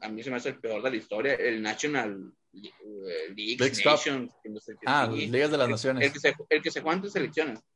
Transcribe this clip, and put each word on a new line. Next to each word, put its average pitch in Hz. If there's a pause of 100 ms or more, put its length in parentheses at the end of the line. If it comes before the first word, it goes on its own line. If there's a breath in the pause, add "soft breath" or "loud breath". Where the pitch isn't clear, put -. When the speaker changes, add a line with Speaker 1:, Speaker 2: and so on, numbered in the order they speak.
Speaker 1:
a 110
mí 110
se 131
me 123
hace 120
el 131
peor 110
de 131
la 123
historia, 110
el 113
National, 107 (220)
eh, 95
League 107
Speaker 2:
Leagues 123
Cup. 147
Speaker 1:
Nations, 139 (100)
que 113
no 107
sé -
qué, -
Speaker 2:
Ah, 131
Speaker 1:
sí. 110
Speaker 2:
Ligas 135
de 147
las 131
Speaker 1:
El, 120
Speaker 2:
Naciones. 131
Speaker 1:
el 139
que 143
se, 147 (140)
el 151
que 165
se 147
juega 165
entre 202
selecciones. 151 (160)